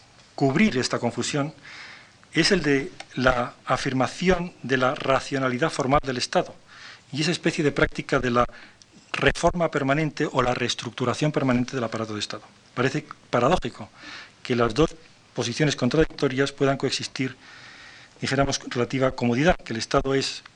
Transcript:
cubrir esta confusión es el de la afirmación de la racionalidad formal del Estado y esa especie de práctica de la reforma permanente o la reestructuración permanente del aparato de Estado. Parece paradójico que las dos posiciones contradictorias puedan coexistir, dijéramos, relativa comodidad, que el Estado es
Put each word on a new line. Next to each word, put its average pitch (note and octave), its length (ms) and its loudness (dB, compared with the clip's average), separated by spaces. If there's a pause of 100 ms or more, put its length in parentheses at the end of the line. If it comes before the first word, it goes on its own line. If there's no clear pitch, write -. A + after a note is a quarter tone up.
(340)
cubrir C#3+ 420 2
esta B2 220 0
confusión C#3 560 -2 (800)
es E3 180 2
el F#3 120 2
de C#3 280 2 (240)
la B2+ 400 2 (100)
afirmación C#3+ 880 0 (120)
de C3 140 0
la C3 180 2
racionalidad C3 760 0
formal C#3 320 2
del C3 140 -4
Estado - 400 -2 (560)
y C3+ 80 -4
esa E3 100 0
especie E3 320 -2
de C#3+ 80 2
práctica - 480 0
de B2 140 0
la A#2+ 140 4 (680)
reforma E3 580 2
permanente D3 600 0
o C3 100 2
la B2 120 0
reestructuración A#2+ 760 -2
permanente C3 460 0
del A#2+ 80 -2
aparato A2 300 -6
de G#2 40 -6
Estado. - 240 -8 (320)
Parece C#3 320 -2 (240)
paradójico B2 580 0 (540)
que B2 140 0
las A#2 180 2
dos D#3 220 2 (380)
posiciones A#2+ 420 0
contradictorias C3+ 720 0
puedan C#3 260 0
coexistir, B2+ 600 -4 (840)
dijéramos, C#3 460 0
relativa C3 460 0
comodidad, B2 440 2
que - 160 -12
el A2+ 60 -6
Estado C3+ 360 0
es - 280 -2 (140)